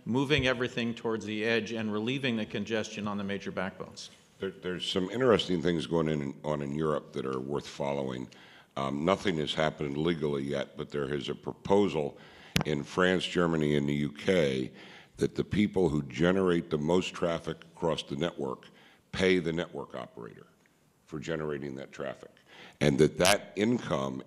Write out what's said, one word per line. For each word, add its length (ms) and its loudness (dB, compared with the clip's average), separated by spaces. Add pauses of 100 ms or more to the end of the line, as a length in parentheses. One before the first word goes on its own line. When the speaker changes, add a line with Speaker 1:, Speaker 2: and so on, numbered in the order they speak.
Speaker 1:
moving 440 2
everything 460 -2
towards 300 -4
the 220 -4
edge 260 2
and 220 -2
relieving 420 -2
the 100 -2
congestion 640 -4
on 100 -4
the 60 -6
major 260 -6
backbones. 600 -8 (300)
Speaker 2:
There, 120 -4 (100)
there's 240 -4
some 240 0
interesting 520 4
things 260 2
going 220 2
in, 240 -2 (100)
on 180 -2
in 140 -6
Europe 380 -2
that 120 -6
are 140 -4
worth 260 -4
following. 640 -4 (480)
Um, 300 -2
nothing 320 2
has 160 -2
happened 440 -2
legally 460 0
yet, 320 -4
but 140 -8
there 240 -4
is 160 -4
a 60 -4
proposal 800 0 (480)
in 180 0
France, 400 2
Germany, 540 2
and 100 2
the 60 0
U 180 0
K 580 0 (460)
that 200 -2
the 100 -2
people 420 2
who 160 2
generate 680 2
the 60 0
most 360 2
traffic 440 -4 (160)
across 300 -2
the 140 -8
network 480 -4 (480)
pay 260 4
the 140 -2
network 420 -6
operator 520 -14 (580)
for 140 -10
generating 560 -4
that 180 -14
traffic, 380 -10 (500)
and 160 6
that 220 6
that 360 4
income 720 0